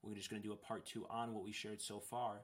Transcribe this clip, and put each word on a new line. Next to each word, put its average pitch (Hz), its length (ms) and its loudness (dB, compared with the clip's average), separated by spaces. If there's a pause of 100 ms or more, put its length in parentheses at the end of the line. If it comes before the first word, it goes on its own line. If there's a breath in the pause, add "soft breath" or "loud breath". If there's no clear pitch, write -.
we're 107 120 -2
just 98 140 -2
gonna 107 140 2
do 104 100 2
a 101 40 -2
part - 280 -2
two - 240 -2
on 117 240 2
what 107 100 0
we 104 100 -2
shared 107 280 -2
so 104 200 -2
far 113 440 2